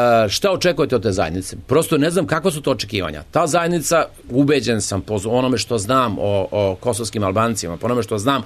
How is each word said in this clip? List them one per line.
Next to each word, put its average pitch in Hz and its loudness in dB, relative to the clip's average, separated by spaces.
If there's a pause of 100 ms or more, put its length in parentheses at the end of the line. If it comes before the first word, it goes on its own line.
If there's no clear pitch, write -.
(300)
šta 196 0
očekujete 160 0
od 104 0
te 107 0
zajednice? 90 -2 (100)
Prosto 156 2
ne 147 2
znam 175 0
kako 160 0
su 147 -6
to 143 0
očekivanja. 92 -4
Ta 160 2
zajednica, 170 0 (240)
ubeđen 123 2
sam 95 -4
po 107 -4
z-, 98 -4
onome 127 2
što 117 -2
znam 117 0
o, 101 0
o 98 0
kosovskim 110 -4
Albancima, 98 0
po - -6
onome 120 0
što 107 -4
znam 123 0